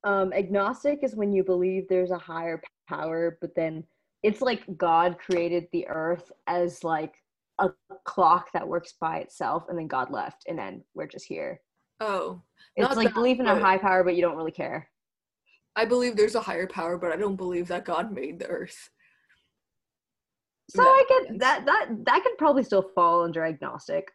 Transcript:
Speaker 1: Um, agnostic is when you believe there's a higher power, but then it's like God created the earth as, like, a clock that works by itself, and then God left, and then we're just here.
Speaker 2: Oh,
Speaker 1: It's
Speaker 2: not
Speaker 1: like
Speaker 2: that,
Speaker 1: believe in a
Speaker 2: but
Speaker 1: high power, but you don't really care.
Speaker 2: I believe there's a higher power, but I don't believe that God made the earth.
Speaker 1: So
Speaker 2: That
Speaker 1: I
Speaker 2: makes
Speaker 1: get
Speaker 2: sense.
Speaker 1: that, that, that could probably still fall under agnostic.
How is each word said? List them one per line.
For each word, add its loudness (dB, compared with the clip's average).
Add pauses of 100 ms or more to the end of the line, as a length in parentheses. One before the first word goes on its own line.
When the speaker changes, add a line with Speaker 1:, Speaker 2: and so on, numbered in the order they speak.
Speaker 1:
Um, 2
agnostic -2
is -2
when -2
you 2
believe 0
there's 0
a -4
higher -8 (260)
power, -4
but -10
then -4 (380)
it's 2
like -2 (120)
God 2
created -2
the -4
earth -4 (140)
as, -2
like, -2 (440)
a 2 (340)
clock 2
that -4
works -6
by -4
itself, -6
and -6
then -6
God -4
left, -10
and -8
then -12 (120)
we're -8
just -16
here. -10 (400)
Speaker 2:
Oh, -6 (320)
Speaker 1:
It's 2
Speaker 2:
not 0
Speaker 1:
like 2
Speaker 2:
that, 0
Speaker 1:
believe 2
in 0
a 4
Speaker 2:
but 0
Speaker 1:
high 4
power, 2
but 2
you 2
don't 0
really -6
care. -10 (840)
Speaker 2:
I 2
believe 0
there's 4
a 0
higher -6
power, -6
but -4
I -2
don't -2
believe -4
that -6
God -4
made -8
the -10
earth. -10 (1800)
Speaker 1:
So 2
Speaker 2:
That 10
Speaker 1:
I 10
Speaker 2:
makes 6
Speaker 1:
get 4
Speaker 2:
sense. -8
Speaker 1:
that, 2
that, 0
that 4
could 0
probably 4
still 2 (120)
fall 4
under -2
agnostic. -6